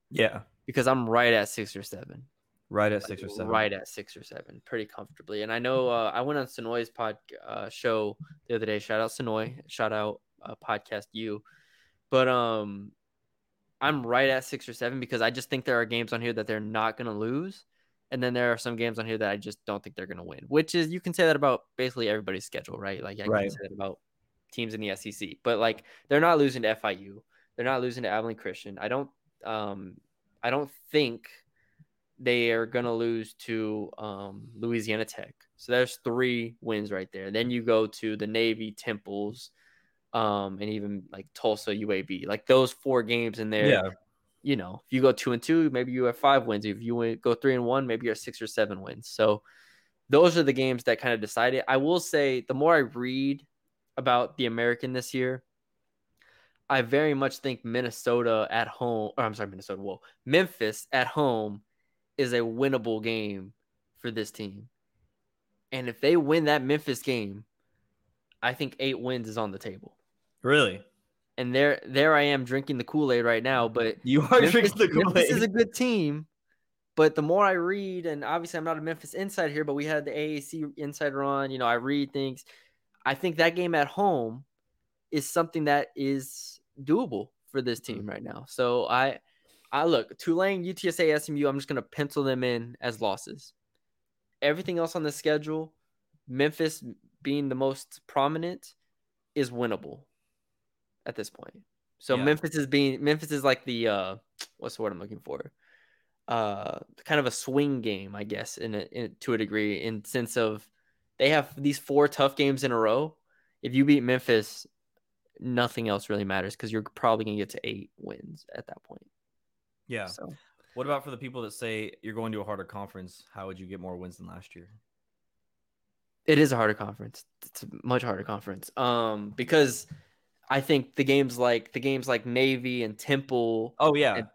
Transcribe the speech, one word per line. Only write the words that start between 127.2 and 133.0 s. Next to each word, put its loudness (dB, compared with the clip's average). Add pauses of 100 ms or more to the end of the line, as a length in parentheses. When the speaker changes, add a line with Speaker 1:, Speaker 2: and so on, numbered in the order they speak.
Speaker 2:
It's -18
a -14 (160)
much 0
harder -4
conference. -10
Um, 0
because 2 (640)
I 2
think 0
the 2
games 4
like, 2
the -6
games -2
like 0
Navy 0
and -6
Temple 0